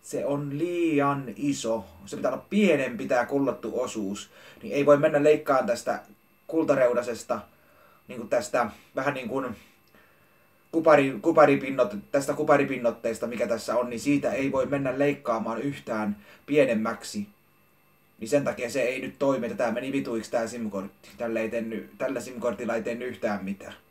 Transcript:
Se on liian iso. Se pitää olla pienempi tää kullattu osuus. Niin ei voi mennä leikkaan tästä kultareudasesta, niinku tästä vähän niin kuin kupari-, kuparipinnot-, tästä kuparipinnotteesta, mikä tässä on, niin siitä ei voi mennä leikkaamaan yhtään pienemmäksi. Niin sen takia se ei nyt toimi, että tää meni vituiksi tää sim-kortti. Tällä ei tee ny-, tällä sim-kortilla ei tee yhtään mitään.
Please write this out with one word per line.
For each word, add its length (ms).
Se 180
on 320
liian 680
iso. 500
Se 100
pitää 160
olla 180
pienempi 580
tää 180
kullattu 560
osuus. 480
Niin 100
ei 120
voi 120
mennä 260
leikkaan 420
tästä 340
kultareudasesta, 920
niinku 200
tästä 420
vähän 180
niin 160
kuin 260
kupari-, 500
kuparipinnot-, 760
tästä 220
kuparipinnotteesta, 920
mikä 200
tässä 280
on, 140
niin 100
siitä 320
ei 200
voi 140
mennä 340
leikkaamaan 640
yhtään 560
pienemmäksi. 840
Niin 100
sen 140
takia 260
se 120
ei 200
nyt 180
toimi, 260
että 120
tää 140
meni 200
vituiksi 400
tää 160
sim-kortti. 680
Tällä 220
ei 100
tee 120
ny-, 360
tällä 220
sim-kortilla 560
ei 80
tee 100
yhtään 520
mitään. 280